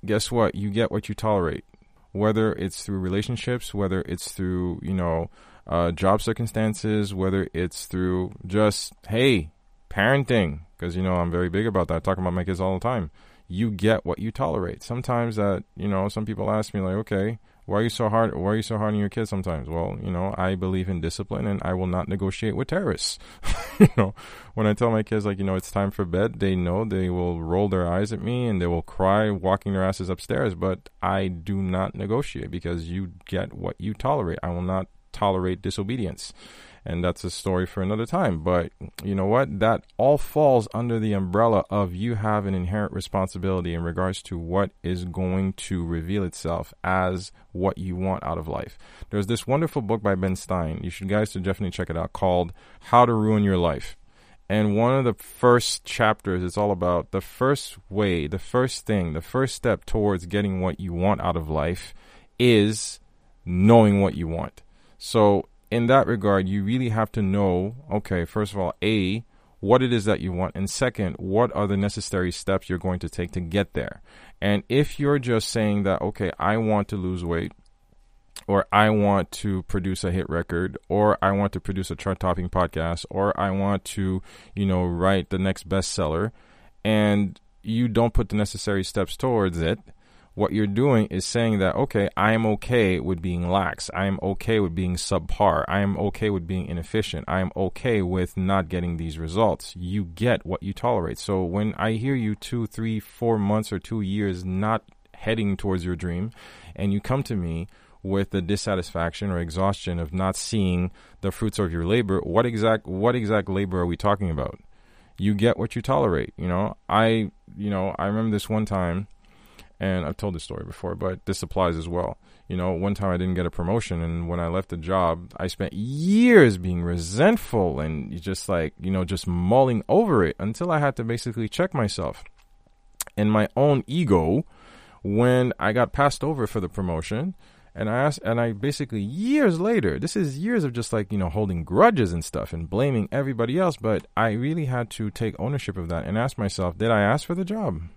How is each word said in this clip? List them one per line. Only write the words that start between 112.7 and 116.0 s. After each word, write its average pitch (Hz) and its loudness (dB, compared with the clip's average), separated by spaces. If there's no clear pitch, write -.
what 104 0
exact 107 0
labor 95 -2
are 87 2
we 87 -2
talking 98 0
about? 69 -4
You 101 2
get 110 4
what - -4
you 117 -4
tolerate, 117 0